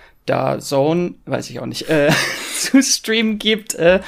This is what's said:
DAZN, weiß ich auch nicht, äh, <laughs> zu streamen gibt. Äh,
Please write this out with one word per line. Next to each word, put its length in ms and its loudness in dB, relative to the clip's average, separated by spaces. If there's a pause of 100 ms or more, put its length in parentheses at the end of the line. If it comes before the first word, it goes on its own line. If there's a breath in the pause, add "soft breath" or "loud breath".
(260 loud breath)
DAZN, 960 0
weiß 260 -6
ich 100 -12
auch 60 -8
nicht, 220 -10
äh, 220 4 (240)
<laughs> 240 -10
zu 240 4
streamen 560 0
gibt. 380 -2
Äh, 320 4